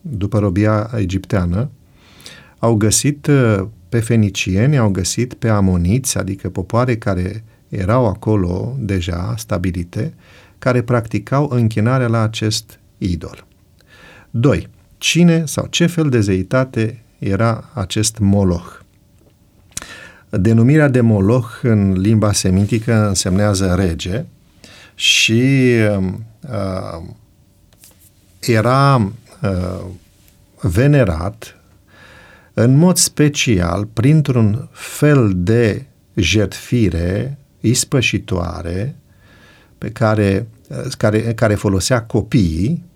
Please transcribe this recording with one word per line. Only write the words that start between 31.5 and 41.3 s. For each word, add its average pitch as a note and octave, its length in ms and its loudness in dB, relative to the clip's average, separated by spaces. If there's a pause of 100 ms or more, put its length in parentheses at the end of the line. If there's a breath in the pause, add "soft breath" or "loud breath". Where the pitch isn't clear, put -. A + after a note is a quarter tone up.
în B2 220 4
mod F3 200 6
special G#2 960 0
printr-un B2 800 2
fel C3+ 640 2
de G#2 480 0 (300)
jertfire G2+ 1200 -2 (220)
ispășitoare F#2 1400 -2 (840 soft breath)
pe - 120 -8
care, G#2+ 560 0 (220)
uh, C3 280 -10
care, G#2+ 240 2
care A2 340 0